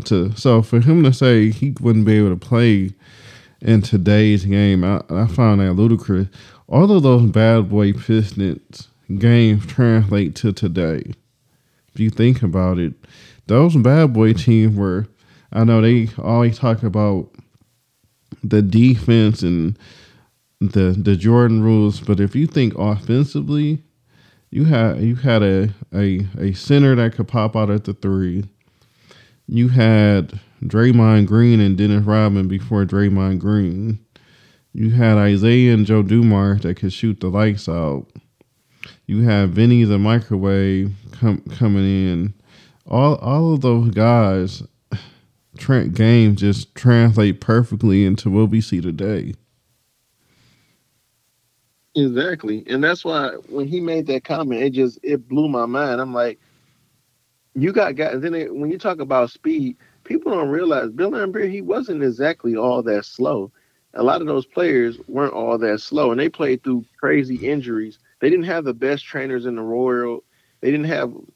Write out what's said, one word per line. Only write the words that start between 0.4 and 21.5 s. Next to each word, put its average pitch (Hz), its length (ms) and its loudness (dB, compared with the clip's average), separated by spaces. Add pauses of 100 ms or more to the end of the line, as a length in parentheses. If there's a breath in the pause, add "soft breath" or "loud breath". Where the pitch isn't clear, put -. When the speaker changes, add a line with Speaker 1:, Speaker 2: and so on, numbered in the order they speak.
Speaker 1:
for 117 180 0
him 156 240 4
to 131 100 4
say 117 380 4
he 135 300 -4
wouldn't 110 240 2
be 107 120 4
able 104 120 2
to 90 80 -2
play 107 540 0 (680 loud breath)
in 113 200 4
today's 104 640 2
game, 98 380 2
I, 95 260 -2
I 98 180 0
found 104 340 2
that 95 120 0
ludicrous. 101 540 0 (400 loud breath)
All 185 240 4
of 185 120 4
those 123 260 4
bad 110 400 2
boy 101 240 2
Pistons 101 920 -4 (320)
games 113 480 4
translate 104 680 0
to 107 160 -2
today. 85 600 -4 (800)
If - 60 -10
you 110 100 0
think 123 320 2
about 92 380 0
it, 85 140 -4 (540 soft breath)
those 156 300 2
bad 139 360 4
boy 110 200 4
teams 110 420 2
were, 98 320 -2 (460 soft breath)
I 113 100 0
know 113 160 4
they 113 380 2
always 117 400 0
talk 113 260 -2
about 104 460 -2 (1120)
the 104 200 2
defense 110 800 4
and 87 340 -2 (840 soft breath)
the, 95 380 0
the 101 180 2
Jordan 113 480 4